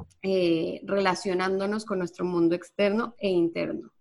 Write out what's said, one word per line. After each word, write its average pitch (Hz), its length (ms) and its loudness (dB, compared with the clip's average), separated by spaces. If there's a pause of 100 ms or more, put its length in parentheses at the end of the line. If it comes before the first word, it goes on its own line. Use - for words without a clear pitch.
(220)
eh, 175 600 0
relacionándonos 196 1000 0
con 190 140 -4
nuestro 180 260 -4
mundo 170 300 2
externo 208 640 -2
e 202 100 -2
interno. 170 600 0 (100)